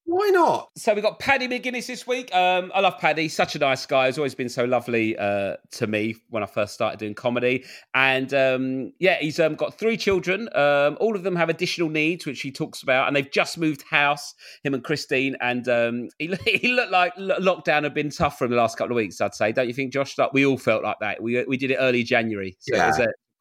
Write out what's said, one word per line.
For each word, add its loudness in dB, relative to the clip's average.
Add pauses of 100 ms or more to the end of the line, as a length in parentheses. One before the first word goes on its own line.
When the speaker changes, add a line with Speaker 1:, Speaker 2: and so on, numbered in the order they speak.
Speaker 1:
Why 0
not? 4
Speaker 2:
So 2
we -2
got 0
Paddy 0
McGuinness -4
this -12
week. -4
Um, 2
I 2
love 2
Paddy. 2
Such -2
a -6
nice 0
guy. 2
He's 0
always -2
been -4
so 0
lovely, 0
uh, 0 (160)
to -6
me -2 (160)
when -4
I -4
first -4
started -4
doing -6
comedy. 0 (300)
And, 2
um, 0
yeah, 4
he's, -4
um, 2
got -6
three 0
children. -2
Um, 4
all 0
of -6
them 0
have 2
additional -2
needs, -2
which -8
he -8
talks -8
about. 2
And 0
they've 0
just -2
moved -2
house, 0 (280)
him -2
and -4
Christine. -2
And, -2
um, 0 (100)
he, -4
<laughs> -4
he 0
looked 0
like 2
lo-, -2
lockdown 2
had -2
been -2
tough -2
for 0
him 0
the 2
last 2
couple -2
of 0
weeks, -2
I'd -2
say. 0
Don't 0
you -6
think, -6
Josh? -4
Like, 0
we 6
all 4
felt 2
like -2
that. -6
We, 0
we -2
did -2
it 0
early 2
January. -2
So -2
it 4
was 4
Speaker 1:
Yeah. 4
Speaker 2:
a, 2 (320)